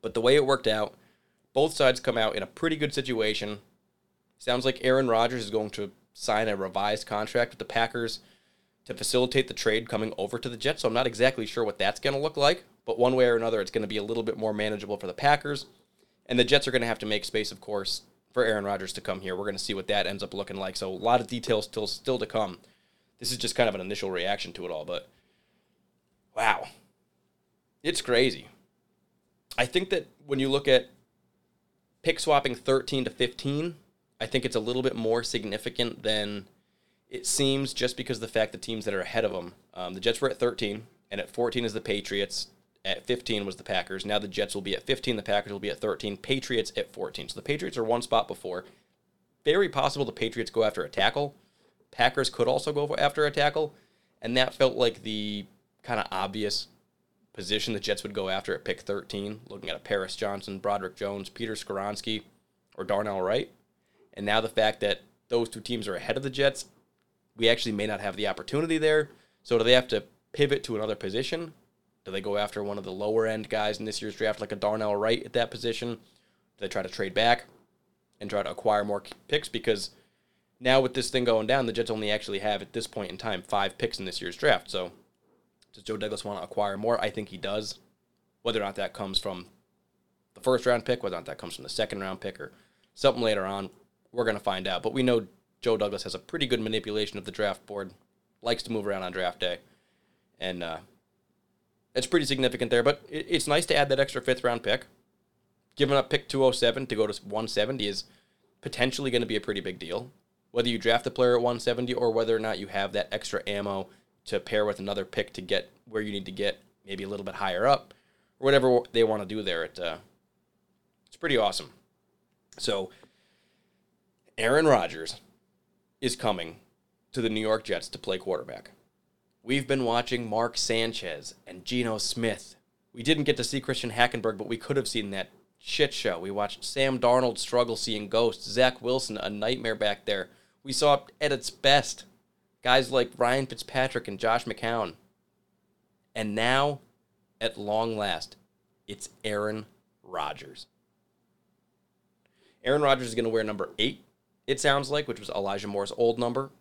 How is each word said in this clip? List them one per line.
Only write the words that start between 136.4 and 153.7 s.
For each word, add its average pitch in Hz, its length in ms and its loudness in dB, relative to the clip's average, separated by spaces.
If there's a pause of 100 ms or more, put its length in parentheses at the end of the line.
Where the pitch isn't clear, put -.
Sam 135 340 2
Darnold 123 400 4
struggle 117 380 2
seeing 104 320 -4
ghosts, 113 380 2
Zach 123 360 2
Wilson, 123 340 -2
a 101 140 -4
nightmare 113 460 -2
back 104 280 -2
there. 98 240 -2 (360)
We 139 80 -8
saw 143 300 4 (180)
at 147 120 2
its 127 160 -4
best - 560 2 (580)
guys 123 280 4
like 127 260 2
Ryan 127 300 2
Fitzpatrick 127 640 -2
and 101 100 -8
Josh 117 260 2
McCown. 113 500 -2 (1200)
And 107 200 -4
now, 135 460 2 (600)
at 113 160 -4
long 110 400 0
last, 95 400 -4 (520)
it's 101 200 -14 (140)
Aaron 107 440 -4 (360)
Rodgers. 73 640 -8 (2000)
Aaron 143 180 2
Rodgers 135 240 4
is 113 80 -6
gonna 113 140 0
wear 113 160 2
number 101 340 -4